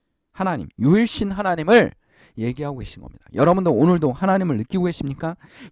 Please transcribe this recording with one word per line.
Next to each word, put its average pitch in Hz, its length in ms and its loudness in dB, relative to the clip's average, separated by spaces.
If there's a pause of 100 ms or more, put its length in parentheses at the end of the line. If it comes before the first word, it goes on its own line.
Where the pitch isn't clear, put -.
(300)
하나님, 165 380 -4 (100)
유일신 196 540 2
하나님을 185 580 2 (480)
얘기하고 127 400 -6
계신 - 240 -14
겁니다. - 220 -20 (100)
여러분도 175 380 2
오늘도 135 400 2
하나님을 185 460 0
느끼고 180 260 -4
계십니까? 165 520 -6 (360)